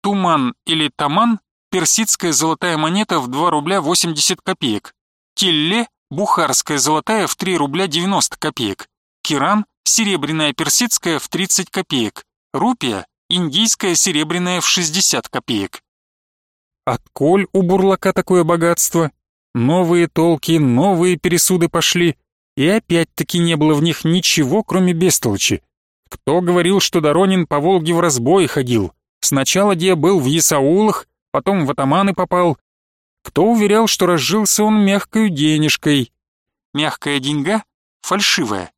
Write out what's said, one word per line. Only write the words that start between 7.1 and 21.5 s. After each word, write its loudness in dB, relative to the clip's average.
в -6
три -4
рубля -2
девяносто -2
копеек. -6
Киран — 0
серебряная -2
персидская -2
в -10
тридцать -4
копеек. -4
Рупия — -4
индийская -2
серебряная -2
в -2
шестьдесят -2
копеек. -6
Отколь -2
у 2
бурлака 0
такое 0
богатство? 0
Новые 2
толки, 0
новые 2
пересуды 0